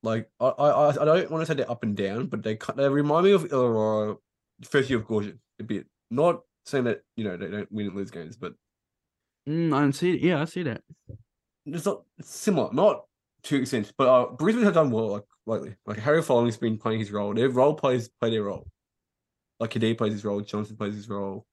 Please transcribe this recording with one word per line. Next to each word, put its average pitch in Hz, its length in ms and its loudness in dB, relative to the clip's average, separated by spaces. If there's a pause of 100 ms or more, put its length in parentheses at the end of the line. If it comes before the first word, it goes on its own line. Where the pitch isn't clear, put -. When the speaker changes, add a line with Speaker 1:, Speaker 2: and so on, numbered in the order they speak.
Speaker 1:
Like, 113 260 -2 (120)
I, 123 60 2
I, 143 240 2
I, 143 200 4
I 147 140 0
don't 156 260 4
wanna 160 160 -2
say 160 80 -2
they're 131 160 -2
up 120 140 -6
and 104 120 -2
down, 104 300 -2
but 120 160 -8
they 110 140 -4
ki-, - 200 -8
they 139 120 2
remind 147 380 2
me 196 40 8
of 185 140 4
Illawarra, 110 720 0 (480)
first 131 260 2
year 123 80 2
of 107 80 -4
Goorjian 104 320 -4 (220)
a - 20 -10
bit. 104 240 -8 (240)
Not 165 300 0 (240)
saying 131 200 -2
that, 113 180 -2 (140)
you 113 60 -6
know, 95 140 -4
they 90 120 -10
don't 101 220 -8
win 104 160 -6
and 92 100 -8
lose 98 140 -8
games, 82 260 -14
but - 180 -12 (920)
Speaker 2:
Mm, 160 240 0
I 135 80 2
don't 143 120 4
see 175 240 0
it. - 60 -2
Yeah, 160 200 2
I - 20 -2
see 175 200 -8
that. 120 180 -6 (840)
Speaker 1:
it's 156 200 -6
not, - 160 -4 (160)
it's - 160 -18
similar, 160 380 0
not 160 320 2 (400)
to 147 160 -2
extent, 123 360 -2
but, 131 120 4
uh, 123 240 6
Brisbane 208 320 0
have 196 100 4
done 156 160 4
well, 113 220 0
like, 101 120 -8 (220)
lately. 110 300 -6 (100)
Like, 104 120 -6
Harry 147 220 2
Foling's 120 360 2
been 110 220 -2
playing 110 200 -4
his 104 140 -6
role. 104 200 -4
Their 117 160 2
role 131 260 4
players 127 340 0
play - 220 -4
their 110 120 -2
role. 98 260 -8 (920)
Like, 117 100 -4
Kadee 113 240 0
plays 110 200 -2
his 104 100 -10
role, 104 160 -2
Johnson 104 360 -8
plays 104 200 -6
his 104 120 -14
role. 101 440 -10